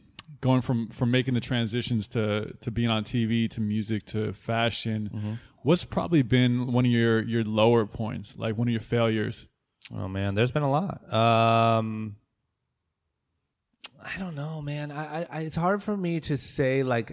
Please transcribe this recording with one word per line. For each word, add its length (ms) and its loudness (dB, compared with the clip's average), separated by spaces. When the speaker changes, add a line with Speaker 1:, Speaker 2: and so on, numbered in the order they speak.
Speaker 1:
going 220 2
from, 260 -2
from 220 -2
making 240 2
the 60 2
transitions 680 -2
to, 540 -2
to 80 -4
being 180 0
on 160 0
T 220 0
V 220 2
to 120 -6
music 460 -2
to 260 -4
fashion, 840 -2
Speaker 2:
Mm-hmm. 180 -6
Speaker 1:
what's 220 2
probably 380 0
been 500 2
one 140 4
of 40 6
your, 300 4
your 240 0
lower 400 6
points, 540 -8
like, 180 -4
one 100 0
of 60 0
your 80 0
failures? 640 0
Speaker 2:
Oh, 140 -6
man, 280 -2
there's 160 2
been 100 0
a 80 0
lot. 420 -4
Um, 1040 2
I 160 -12
don't 160 -8
know, 280 -6
man. 280 -6
I, 140 -8
I, 100 -6
I, 120 -8
it's 140 -6
hard 260 0
for 120 -4
me 260 -2
to 180 -2
say, 440 0
like, 300 0